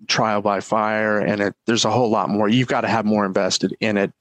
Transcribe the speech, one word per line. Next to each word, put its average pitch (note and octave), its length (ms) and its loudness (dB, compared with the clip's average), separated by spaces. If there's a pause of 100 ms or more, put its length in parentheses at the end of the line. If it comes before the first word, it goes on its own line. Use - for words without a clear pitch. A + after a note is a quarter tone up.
trial A2 340 0
by G2+ 160 0
fire, G#2+ 600 0
and G#2 200 0
it, G2 140 -2 (120)
there's A#2 180 0
a A2 60 0
whole A#2 200 2
lot G#2 180 0
more. G#2 200 0
You've B2 180 2
gotta A#2 220 -2
have G#2+ 160 0
more G#2+ 200 2
invested F#2+ 540 -2
in G#2+ 180 -2
it G2 240 0